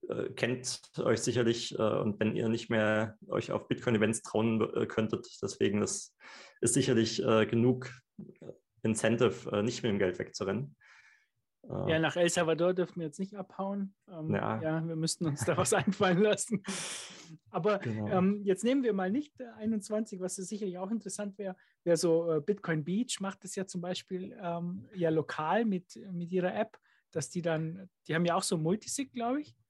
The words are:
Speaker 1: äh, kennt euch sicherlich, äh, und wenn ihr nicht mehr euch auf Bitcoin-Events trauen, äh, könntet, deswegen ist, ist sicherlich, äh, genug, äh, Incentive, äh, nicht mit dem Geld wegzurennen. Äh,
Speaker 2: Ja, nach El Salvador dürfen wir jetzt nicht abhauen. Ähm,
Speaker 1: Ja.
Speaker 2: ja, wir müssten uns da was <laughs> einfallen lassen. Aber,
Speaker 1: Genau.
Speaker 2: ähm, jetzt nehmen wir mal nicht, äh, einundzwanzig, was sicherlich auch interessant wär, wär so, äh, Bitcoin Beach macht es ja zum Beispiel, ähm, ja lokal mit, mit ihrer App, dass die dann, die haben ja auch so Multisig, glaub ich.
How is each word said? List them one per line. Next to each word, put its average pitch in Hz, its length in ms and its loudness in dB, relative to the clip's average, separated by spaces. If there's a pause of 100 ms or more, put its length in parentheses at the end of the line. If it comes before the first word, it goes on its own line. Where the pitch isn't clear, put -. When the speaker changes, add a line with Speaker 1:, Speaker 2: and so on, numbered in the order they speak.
(100)
Speaker 1:
äh, - 240 -2
kennt - 480 -2 (160)
euch - 240 2
sicherlich, 117 560 0
äh, - 40 2
und 104 380 0
wenn 107 160 2
ihr 110 140 0
nicht 113 180 -2
mehr 107 480 2 (120)
euch - 220 -2
auf - 160 -2
Bitcoin-Events 110 560 2
trauen, 113 380 2 (140)
äh, 117 120 2
könntet, 113 400 -2 (160)
deswegen 101 400 2
ist, - 320 -4 (460)
ist - 140 2
sicherlich, 117 500 4
äh, 113 220 6
genug, 123 440 2 (280)
äh, - 340 -16 (300)
Incentive, 113 680 2
äh, 104 120 2
nicht 117 200 -2
mit 120 80 0
dem 101 80 2
Geld 92 200 2
wegzurennen. 107 580 -4 (880)
Äh, - 260 -4
Speaker 2:
Ja, 160 80 2
nach 160 180 0
El 175 120 4
Salvador 165 460 2
dürfen 180 260 -2
wir 165 60 -4
jetzt 147 120 -10
nicht 190 160 -6
abhauen. 196 600 -6 (140)
Ähm, 160 260 -4
Speaker 1:
Ja. 110 280 0
Speaker 2:
ja, 160 240 -2
wir 165 100 -4
müssten 165 300 -2
uns 143 180 -2
da 165 120 2
was - 180 2
<laughs> 185 400 4
einfallen 180 80 4
lassen. 214 400 2 (880)
Aber, 190 280 2
Speaker 1:
Genau. 107 300 -2
Speaker 2:
ähm, 202 360 2
jetzt 196 200 2
nehmen 262 180 4
wir 233 100 2
mal 190 180 0
nicht, 285 300 -4
äh, 254 60 -10 (100)
einundzwanzig, 214 640 -2
was 180 160 -4
sicherlich 190 420 -6
auch 190 120 -6
interessant 208 480 -6
wär, 190 180 -6 (280)
wär 170 120 6
so, 165 340 4
äh, 156 100 4
Bitcoin 165 440 0
Beach 202 360 -2
macht 196 240 -6
es 185 100 -12
ja 190 120 -4
zum 185 140 -8
Beispiel, 180 600 -6
ähm, 175 540 -4
ja 170 160 2
lokal 160 540 0
mit, 190 320 -2 (160)
mit 175 200 -6
ihrer 180 220 2
App, - 240 -4 (340)
dass 151 180 -4
die 175 120 -4
dann, 165 460 -2 (180)
die - 80 -2
haben 175 100 4
ja 170 100 2
auch 185 80 2
so 185 160 0
Multisig, 202 540 -2
glaub 247 260 -2
ich. - 180 -10 (140)